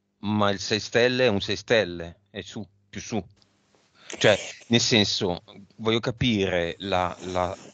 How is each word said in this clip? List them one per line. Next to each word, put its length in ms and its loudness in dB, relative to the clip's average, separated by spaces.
ma 320 0
il 100 -4
sei 200 -2
stelle 440 2
è 40 4
un 120 2
sei 160 -4
stelle, 600 -2
è 140 -12
su, 200 -14
più 100 -12
su. 240 -6
Cioè, 200 6
nel 140 4
senso, 640 0
voglio 240 0
capire 800 0
la, 400 -2
la, 360 -4